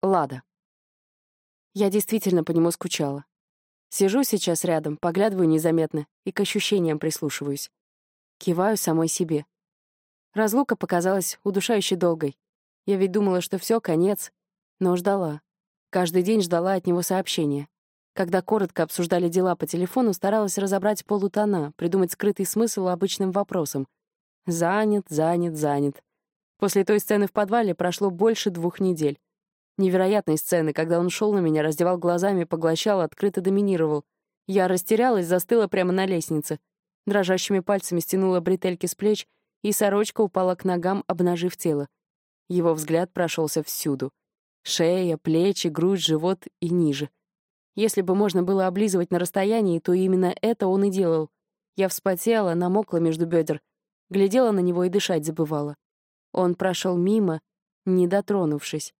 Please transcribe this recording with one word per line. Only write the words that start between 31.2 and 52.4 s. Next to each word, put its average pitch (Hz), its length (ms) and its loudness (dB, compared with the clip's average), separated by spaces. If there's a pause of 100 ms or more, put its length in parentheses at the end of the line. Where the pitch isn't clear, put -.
на 202 60 2
меня, 156 240 2
раздевал 170 340 0
глазами, 175 460 0
поглощал, 165 560 0
открыто 180 400 -2
доминировал. 180 640 0 (420)
Я 190 220 2
растерялась, 208 580 2
застыла 180 420 2
прямо 180 260 0
на 190 120 0
лестнице. 160 540 -4 (460)
Дрожащими 190 560 0
пальцами 180 400 -2
стянула 190 400 0
бретельки 180 460 -2
с - 60 -6
плеч, 208 320 0 (380)
и 208 80 0
сорочка 208 480 0
упала 185 360 0
к - 100 -12
ногам, 180 420 -2
обнажив 175 480 -2
тело. 147 320 -2 (600)
Его 170 240 2
взгляд 160 400 -2
прошелся 160 500 -2
всюду. 135 480 -6 (520)
Шея, 175 540 0
плечи, 175 500 0
грудь, 170 340 0
живот 160 440 0 (140)
и 170 100 -4
ниже. 147 400 0 (680)
Если 208 260 0
бы 185 140 0
можно 190 280 2
было 190 240 2
облизывать 185 440 0
на 175 80 0
расстоянии, 190 600 0
то 180 140 0
именно 185 480 2
это 220 260 0
он 196 160 2
и 202 60 2
делал. 165 400 0 (480)
Я 190 100 2
вспотела, 196 640 0